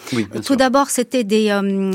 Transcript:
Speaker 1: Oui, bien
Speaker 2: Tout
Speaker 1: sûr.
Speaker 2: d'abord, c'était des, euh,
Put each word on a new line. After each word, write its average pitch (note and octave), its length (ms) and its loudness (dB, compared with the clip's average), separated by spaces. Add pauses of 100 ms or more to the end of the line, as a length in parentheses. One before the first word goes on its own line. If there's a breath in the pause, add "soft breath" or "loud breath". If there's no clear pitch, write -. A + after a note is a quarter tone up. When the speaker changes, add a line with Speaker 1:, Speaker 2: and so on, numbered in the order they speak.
(120)
Speaker 1:
Oui, A2+ 180 0
bien A2+ 100 -8
Speaker 2:
Tout G#2 80 -10
Speaker 1:
sûr. C#4 80 -2
Speaker 2:
d'abord, C4 340 2
c'était B3 340 0
des, G#3+ 260 2
euh, G3 440 0